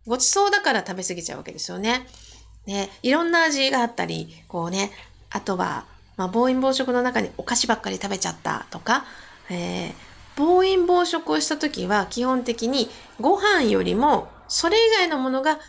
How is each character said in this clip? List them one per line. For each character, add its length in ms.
ご 120
ち 100
そ 200
う 40
だ 100
か 120
ら 120
食 120
べ 60
過 100
ぎ 100
ち 80
ゃ 40
う 20
わ 60
け 80
で 80
す 120
よ 60
ね。 300
ね、 240
い 80
ろ 120
ん 80
な 120
味 280
が 100
あ 40
っ 100
た 100
り、 420
こ 180
う 60
ね、 200
あ 120
と 160
は、 280
ま 80
あ、 20
暴 220
飲 100
暴 140
食 200
の 80
中 200
に 160
お 60
菓 120
子 120
ば 80
っ 60
か 80
り 80
食 120
べ 80
ち 80
ゃ 60
っ 100
た 280
と 100
か、 260
え 400
ー、 40
暴 280
飲 220
暴 200
食 260
を 80
し 80
た 100
時 300
は、 200
基 180
本 180
的 240
に 220
ご 200
飯 240
よ 180
り 140
も 340
そ 220
れ 80
以 140
外 160
の 120
も 100
の 120
が 140